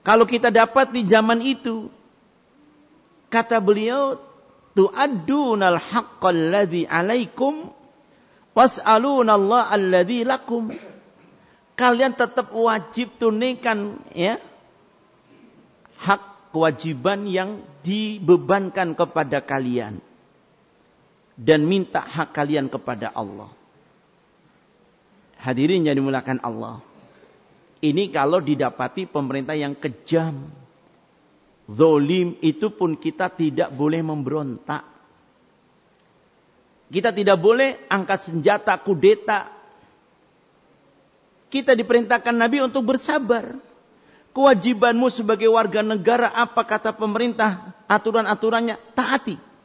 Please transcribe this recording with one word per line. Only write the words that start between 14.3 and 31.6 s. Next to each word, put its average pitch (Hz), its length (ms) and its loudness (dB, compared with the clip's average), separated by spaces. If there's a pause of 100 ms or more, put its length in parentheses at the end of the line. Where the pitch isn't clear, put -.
hak - 560 -4
kewajiban 160 720 -2
yang 190 320 -4 (240)
dibebankan 185 1120 0
kepada 151 480 -2
kalian. 123 560 -4 (1400)
Dan 151 320 4
minta 185 320 -2
hak - 320 -8
kalian 147 320 -2
kepada 120 480 -10
Allah. 104 400 -12 (1800)
Hadirin 151 480 0
yang 147 80 0
dimuliakan 135 480 -4
Allah. 113 400 -10 (960)
Ini 156 320 0
kalau 151 320 0
didapati 139 640 -4
pemerintah 135 480 -6
yang 143 240 -6
kejam, 151 720 -4 (1200)